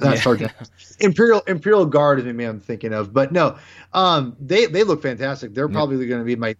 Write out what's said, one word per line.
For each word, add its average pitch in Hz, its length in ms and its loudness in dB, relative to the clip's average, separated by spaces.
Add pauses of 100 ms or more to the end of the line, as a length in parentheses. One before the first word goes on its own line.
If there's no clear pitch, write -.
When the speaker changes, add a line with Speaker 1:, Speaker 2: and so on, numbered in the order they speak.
Speaker 1:
Not 135 140 2
Speaker 2:
Yeah. - 80 -2
Speaker 1:
Starjammers. 117 480 -2 (300)
Imperial, 208 480 4
Imperial 190 360 2
Guard 147 360 2
is 120 40 -4
the 120 80 -6
name 117 160 -6
I'm 110 120 -10
thinking 110 340 -8
of. 104 180 -4
But 135 200 0
no, 165 260 2 (340)
um, 165 480 0
they, 180 260 0
they 180 180 0
look 180 180 0
fantastic. 127 500 -6
They're 135 140 -4
Speaker 2:
Yep. - 80 -8
Speaker 1:
probably 135 320 -2
gonna 120 180 -4
be 120 120 -2
my, 113 240 -4